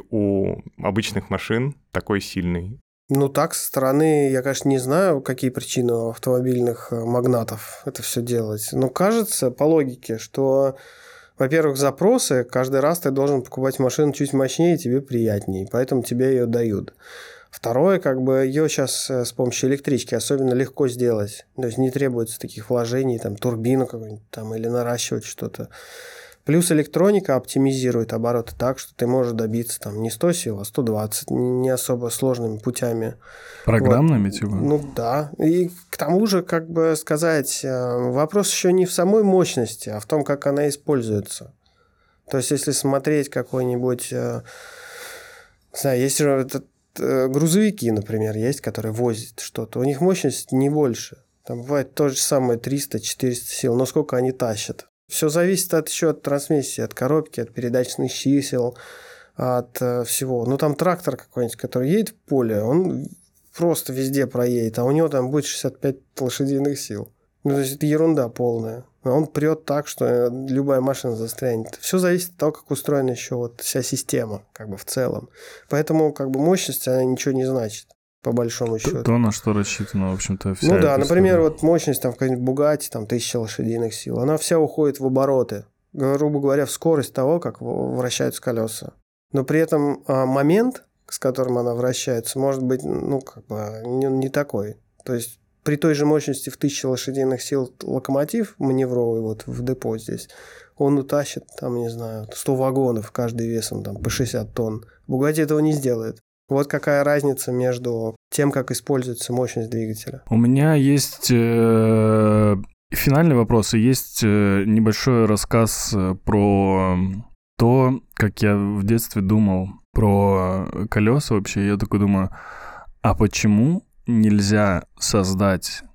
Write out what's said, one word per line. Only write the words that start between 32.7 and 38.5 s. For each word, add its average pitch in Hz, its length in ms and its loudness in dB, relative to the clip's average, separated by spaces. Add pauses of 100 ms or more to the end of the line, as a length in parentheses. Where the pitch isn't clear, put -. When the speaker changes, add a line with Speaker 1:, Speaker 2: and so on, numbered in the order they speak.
Speaker 3:
Программными, 113 640 4
Speaker 2:
Вот. 98 100 -4
Speaker 3:
типа? 101 160 -4
Speaker 2:
Ну 143 400 0
да. 139 440 -2
И 170 320 2 (200)
к - 60 -10
тому 185 300 2
же, 190 160 2
как 165 280 -4
бы 165 260 2
сказать, 156 680 0
э, 123 480 -2
вопрос 156 400 0